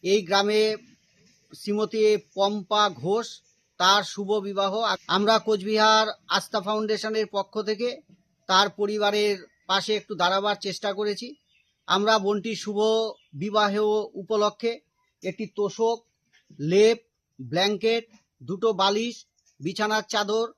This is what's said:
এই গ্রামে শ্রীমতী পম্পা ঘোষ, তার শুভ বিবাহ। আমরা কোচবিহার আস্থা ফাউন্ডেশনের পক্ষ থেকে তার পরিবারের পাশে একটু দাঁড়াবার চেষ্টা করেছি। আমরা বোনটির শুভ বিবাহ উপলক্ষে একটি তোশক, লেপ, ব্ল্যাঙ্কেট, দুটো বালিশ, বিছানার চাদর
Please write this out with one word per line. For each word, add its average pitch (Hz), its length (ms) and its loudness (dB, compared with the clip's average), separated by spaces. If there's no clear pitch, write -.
এই 196 200 2
গ্রামে 208 540 2
শ্রীমতী 214 640 0
পম্পা 208 600 2
ঘোষ, 190 460 -4
তার 196 240 6
শুভ 202 360 -4
বিবাহ। 196 440 -2
আমরা 208 300 4
কোচবিহার 214 680 2
আস্থা 202 320 -2
ফাউন্ডেশনের 214 720 -2
পক্ষ 202 300 -6
থেকে 220 380 -4
তার 190 220 4
পরিবারের 208 680 0
পাশে 196 300 0
একটু 202 180 -8
দাঁড়াবার 196 420 0
চেষ্টা 202 360 -6
করেছি। 208 420 -6
আমরা 208 320 2
বোনটির 208 380 -2
শুভ 202 220 -8
বিবাহ 202 420 0
উপলক্ষে 208 680 -2
একটি 190 220 -6
তোশক, 226 580 -4
লেপ, 202 400 4
ব্ল্যাঙ্কেট, 202 640 -2
দুটো 190 300 -2
বালিশ, 208 540 0
বিছানার 214 480 -2
চাদর 220 500 -2